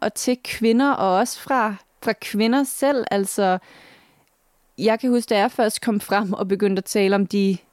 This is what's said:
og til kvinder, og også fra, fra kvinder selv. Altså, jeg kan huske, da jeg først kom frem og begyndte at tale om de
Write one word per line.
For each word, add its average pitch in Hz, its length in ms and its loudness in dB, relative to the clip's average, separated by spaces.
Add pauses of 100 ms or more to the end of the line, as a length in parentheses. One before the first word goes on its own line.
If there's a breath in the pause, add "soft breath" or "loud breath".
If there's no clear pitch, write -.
og - 120 -2
til 254 300 -2
kvinder, 233 480 2
og 190 240 2
også 226 240 0
fra, 220 360 -2 (260)
fra 220 200 -2
kvinder 226 420 0
selv. 269 480 0
Altså, 196 460 0 (1200 loud breath)
jeg 220 220 2
kan 254 100 -2
huske, 240 200 0
da 220 80 4
jeg 226 140 2
først 226 300 0
kom 214 180 0
frem 202 340 -2
og - 140 -4
begyndte 190 320 0
at 190 60 -10
tale 202 300 2
om 196 100 2
de 196 320 0 (140)